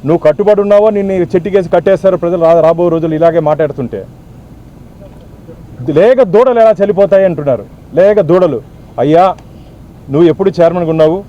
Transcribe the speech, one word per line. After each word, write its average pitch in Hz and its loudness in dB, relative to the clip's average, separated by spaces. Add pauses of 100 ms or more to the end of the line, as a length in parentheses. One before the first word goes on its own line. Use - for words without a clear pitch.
నువ్వు 156 0
కట్టుబడి 196 0
ఉన్నావో 208 2
నిన్ను 196 -4
చెట్టుకేసి 185 -2
కట్టేస్తారు 185 0
ప్రజలు 170 -4
రా-, 165 4
రాబో 165 0
రోజులు 165 -4
ఇలాగే 165 0
మాట్లాడుతుంటే. 143 -4 (1800)
లేక 226 2
దూడలు 233 2
ఎలా 214 2
చనిపోతాయి 196 2
అంటున్నారు, 143 -2 (300)
లేక 202 2
దూడలు. 165 0 (360)
అయ్యా, 165 2 (760)
నువ్వు 165 2
ఎప్పుడు 196 -2
చైర్మన్గా 170 0
ఉన్నావు? 160 0